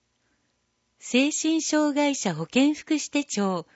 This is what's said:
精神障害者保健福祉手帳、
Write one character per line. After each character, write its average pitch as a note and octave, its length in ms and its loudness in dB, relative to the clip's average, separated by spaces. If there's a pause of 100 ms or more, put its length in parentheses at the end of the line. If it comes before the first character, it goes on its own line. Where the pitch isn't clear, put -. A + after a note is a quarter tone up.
(1000)
精 C4+ 320 2
神 D#4+ 300 -2
障 D4+ 340 0
害 C#4+ 200 2
者 G3 180 -4
保 D#3 140 -6
健 C#4 260 4
福 - 220 -4
祉 - 160 -6
手 C#4+ 120 -2
帳、 F#3+ 520 -2